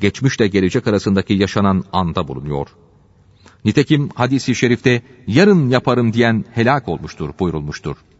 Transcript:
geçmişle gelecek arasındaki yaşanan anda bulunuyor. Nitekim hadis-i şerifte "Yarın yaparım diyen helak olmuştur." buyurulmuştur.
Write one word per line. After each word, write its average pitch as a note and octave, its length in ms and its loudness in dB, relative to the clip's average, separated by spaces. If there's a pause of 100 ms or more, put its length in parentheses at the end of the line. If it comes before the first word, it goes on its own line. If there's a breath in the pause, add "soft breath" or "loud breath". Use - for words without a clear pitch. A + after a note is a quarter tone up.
geçmişle A2 460 0
gelecek F#2+ 400 0
arasındaki G2 460 0
yaşanan G2 500 0 (100)
anda F2 340 -2
bulunuyor. C#2+ 400 -8 (960 soft breath)
Nitekim C#3+ 500 0
hadis-i B2+ 400 -2
şerifte A#2+ 460 2 (260 loud breath)
"Yarın E3 420 4
yaparım A#2+ 440 0
diyen A2+ 380 2
helak B2 380 0
olmuştur." D#2 400 -8 (100)
buyurulmuştur. D2+ 560 -4 (240)